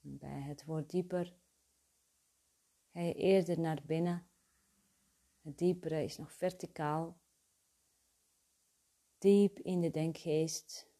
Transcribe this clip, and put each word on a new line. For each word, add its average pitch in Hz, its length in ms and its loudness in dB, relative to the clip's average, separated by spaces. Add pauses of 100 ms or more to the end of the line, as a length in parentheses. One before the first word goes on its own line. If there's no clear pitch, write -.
En 139 180 -14
bij 143 220 -10
het 143 240 -10
woord 156 260 -6
dieper 180 460 -2 (1600)
ga 175 80 -8
je 170 140 -2
eerder 175 460 4
naar 160 240 0
binnen. 175 420 -2 (1120)
Het 147 180 -12
diepere 175 440 0
is - 160 -6
nog 151 140 -12
verticaal, 165 880 -4 (2000)
diep 202 400 6
in 180 220 -2
de 165 100 2
denkgeest 160 1080 -2